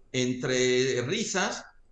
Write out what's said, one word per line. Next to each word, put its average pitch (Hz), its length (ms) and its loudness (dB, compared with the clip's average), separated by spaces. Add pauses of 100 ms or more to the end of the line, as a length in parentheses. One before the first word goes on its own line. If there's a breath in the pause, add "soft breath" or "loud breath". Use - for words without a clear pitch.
(100)
entre 127 920 2
risas, 190 640 -4 (280)